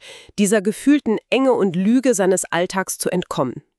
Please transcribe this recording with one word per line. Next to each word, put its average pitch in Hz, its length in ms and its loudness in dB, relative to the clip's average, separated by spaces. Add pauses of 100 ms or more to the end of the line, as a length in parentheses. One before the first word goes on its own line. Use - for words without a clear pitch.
(400)
dieser 208 220 2
gefühlten 220 560 0 (120)
Enge 262 220 2
und 180 240 0
Lüge 233 380 2
seines 196 320 0
Alltags 185 520 -4
zu - 120 -6
entkommen. 165 540 -4 (160)